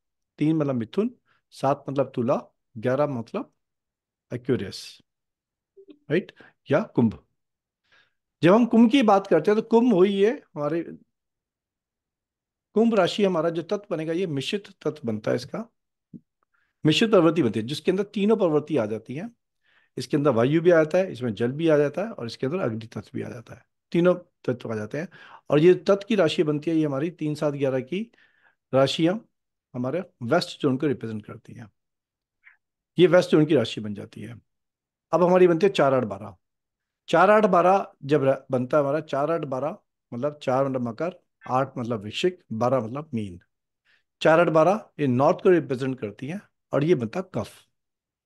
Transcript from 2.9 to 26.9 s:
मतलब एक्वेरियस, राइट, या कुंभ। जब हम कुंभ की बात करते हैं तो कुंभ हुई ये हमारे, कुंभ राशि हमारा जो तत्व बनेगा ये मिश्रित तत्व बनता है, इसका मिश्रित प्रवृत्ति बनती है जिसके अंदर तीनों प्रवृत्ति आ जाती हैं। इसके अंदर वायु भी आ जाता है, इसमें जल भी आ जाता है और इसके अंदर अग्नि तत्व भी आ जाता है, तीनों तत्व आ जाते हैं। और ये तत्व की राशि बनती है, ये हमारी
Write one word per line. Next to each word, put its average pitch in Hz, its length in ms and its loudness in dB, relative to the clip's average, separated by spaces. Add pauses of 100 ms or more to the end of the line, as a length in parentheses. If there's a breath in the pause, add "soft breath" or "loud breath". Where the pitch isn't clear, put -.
मतलब 131 460 -10 (800)
एक्वेरियस, 113 680 -6 (800)
राइट, - 520 -6 (400 soft breath)
या 156 100 2
कुंभ। 117 440 -2 (1160)
जब 175 100 6
हम 233 120 4
कुंभ 233 260 4
की 277 120 4
बात 196 240 4
करते 170 240 2
हैं 220 100 2
तो 220 60 -18
कुंभ 233 260 4
हुई 185 160 6
ये 202 200 2 (260)
हमारे, 151 280 -4 (1900)
कुंभ 226 220 2
राशि 185 280 2
हमारा 170 260 0
जो 165 120 -4
तत्व 202 340 -8
बनेगा 160 180 -6
ये 185 140 -4
मिश्रित 180 400 -6
तत्व - 380 -8
बनता 110 260 -4
है, 127 60 0
इसका 190 320 -10 (1160)
मिश्रित 160 240 4
प्रवृत्ति 170 340 4
बनती 110 160 0
है 107 60 -6
जिसके 151 260 -4
अंदर 196 120 -4
तीनों 208 340 0
प्रवृत्ति 151 400 0
आ 110 80 0
जाती 110 300 -8
हैं। 208 200 -12 (640)
इसके 143 200 -4
अंदर 143 140 2
वायु 135 300 2
भी 175 100 4
आ 170 40 6
जाता 160 220 2
है, 185 140 -2
इसमें 120 220 -6
जल 117 180 -4
भी 160 160 -4
आ 151 100 4
जाता 147 240 0
है 226 100 -8
और - 140 -12
इसके 123 220 -8
अंदर 180 120 -6
अग्नि 113 280 -6
तत्व - 260 -14
भी - 80 -8
आ 107 80 -12
जाता - 240 -18
है, - 120 -20 (260)
तीनों 175 240 4 (300)
तत्व 113 280 -6
आ - 20 -4
जाते 104 220 -8
हैं। 180 100 -8 (420 loud breath)
और 147 100 4
ये 175 140 6
तत्व 196 340 0
की 233 80 0
राशि 170 280 2
बनती 151 280 -4
है, 160 60 0
ये 156 80 2
हमारी 143 240 -4